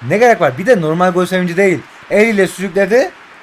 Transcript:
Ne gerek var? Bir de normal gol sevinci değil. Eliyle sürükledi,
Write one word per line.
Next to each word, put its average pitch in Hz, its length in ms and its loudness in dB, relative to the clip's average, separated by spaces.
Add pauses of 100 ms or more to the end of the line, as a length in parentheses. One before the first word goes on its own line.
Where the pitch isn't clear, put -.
Ne 160 100 -2
gerek 226 240 4
var? 131 160 -2
Bir 180 80 -8
de 233 160 2
normal 170 300 0
gol 175 140 0
sevinci 180 320 -4
değil. 185 220 2 (300)
Eliyle 202 380 2
sürükledi, 196 640 -2 (320)